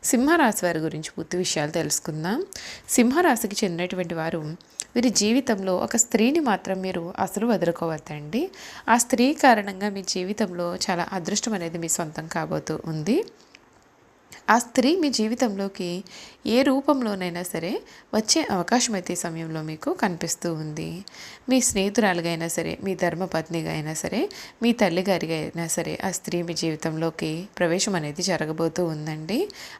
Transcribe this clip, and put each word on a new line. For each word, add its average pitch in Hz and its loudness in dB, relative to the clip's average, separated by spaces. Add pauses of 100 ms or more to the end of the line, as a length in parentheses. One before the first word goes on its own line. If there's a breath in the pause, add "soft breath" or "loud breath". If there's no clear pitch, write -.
సింహరాశి 269 4
వారి 170 2
గురించి 156 -4
పూర్తి 165 -4
విషయాలు 160 0
తెలుసుకుందాం. 165 -2 (440 loud breath)
సింహరాశికి 247 4
చెందినటువంటి 180 -2
వారు 160 -4 (400 loud breath)
వీరి 247 4
జీవితంలో 208 2
ఒక - -2
స్త్రీని 240 4
మాత్రం 190 0
మీరు 180 -6
అసలు 196 -2
వదులుకోవద్దండి. 165 -2 (380 loud breath)
ఆ 233 8
స్త్రీ 240 4
కారణంగా 208 4
మీ 196 -6
జీవితంలో 180 -2
చాలా 175 -2
అదృష్టం 196 -2
అనేది 170 -4
మీ 165 -4
సొంతం 160 -4
కాబోతూ 156 -4
ఉంది. 165 0 (1300 loud breath)
ఆ 214 8
స్త్రీ 262 4
మీ 320 2
జీవితంలోకి 202 -2 (420 loud breath)
ఏ 233 4
రూపంలోనైనా 240 2
సరే 180 -4 (340 loud breath)
వచ్చే 220 2
అవకాశం 220 2
అయితే 185 -2
ఈ - -6
సమయంలో 165 -6
మీకు 156 -4
కనిపిస్తూ 170 -2
ఉంది. 160 -6 (440 loud breath)
మీ 254 6
స్నేహితురాలుగా 196 2
అయినా 165 -2
సరే, 165 -2
మీ 190 -2
ధర్మపత్నిగా 165 -2
అయినా 156 -4
సరే, 226 -2 (340 loud breath)
మీ 233 6
తల్లిగారిగా 180 2
అయినా 165 -4
సరే, 160 -2
ఆ 190 -2
స్త్రీ 175 -4
మీ 170 -4
జీవితంలోకి 160 -2 (100)
ప్రవేశం 180 2
అనేది 151 -4
జరగబోతూ 160 0
ఉందండి. 160 -2 (300 loud breath)